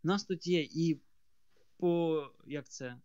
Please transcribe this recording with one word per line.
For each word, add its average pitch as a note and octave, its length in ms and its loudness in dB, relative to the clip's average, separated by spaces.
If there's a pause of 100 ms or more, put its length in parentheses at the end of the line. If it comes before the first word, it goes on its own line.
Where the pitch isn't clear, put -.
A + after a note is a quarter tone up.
в - 40 -4
нас G3+ 180 0
тут F3 220 -6
є F3 240 2
і D#3+ 300 2 (760)
по, E3+ 460 2 (240)
як C#3+ 220 -10
це B2 360 -10